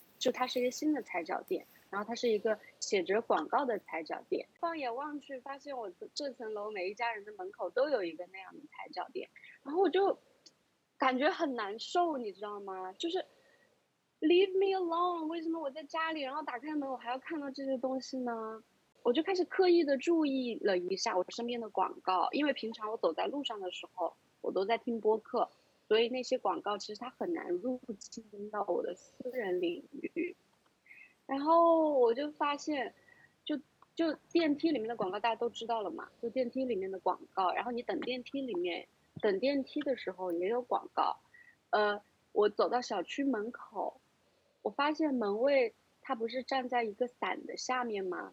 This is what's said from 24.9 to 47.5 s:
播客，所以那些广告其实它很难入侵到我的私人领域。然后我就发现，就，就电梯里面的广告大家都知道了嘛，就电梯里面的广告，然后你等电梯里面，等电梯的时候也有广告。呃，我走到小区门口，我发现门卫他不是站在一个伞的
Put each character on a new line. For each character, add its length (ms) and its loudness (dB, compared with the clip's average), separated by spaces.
播 180 4
客， 300 -2
所 140 6
以 80 4
那 120 -4
些 160 0
广 240 0
告 160 -2
其 160 -8
实 60 -12
它 120 -8
很 220 -2
难 160 -4
入 320 -2
侵 500 -14
到 140 -2
我 180 0
的 140 -2
私 340 -12
人 300 0
领 320 -2
域。 420 -4
然 140 -2
后 580 8
我 160 8
就 200 0
发 240 0
现， 360 -2
就， 120 -2
就 180 2
电 240 4
梯 160 2
里 80 0
面 80 -4
的 80 -4
广 160 -2
告 80 -2
大 80 2
家 80 2
都 120 0
知 160 -8
道 160 0
了 120 -2
嘛， 160 -10
就 80 -2
电 220 0
梯 140 0
里 100 0
面 160 -2
的 80 -6
广 220 0
告， 200 2
然 120 -2
后 60 -4
你 140 -4
等 160 -2
电 240 -4
梯 180 -6
里 120 -4
面， 340 -2
等 160 4
电 240 2
梯 200 -6
的 140 0
时 140 -8
候 220 -4
也 160 0
有 120 0
广 320 -2
告。 240 0
呃， 320 2
我 160 6
走 200 2
到 140 0
小 200 -2
区 220 -4
门 280 -2
口， 480 -8
我 80 -2
发 220 2
现 220 0
门 260 0
卫 340 4
他 140 -2
不 120 -4
是 160 -4
站 240 -2
在 160 0
一 120 -2
个 120 0
伞 380 -6
的 140 -10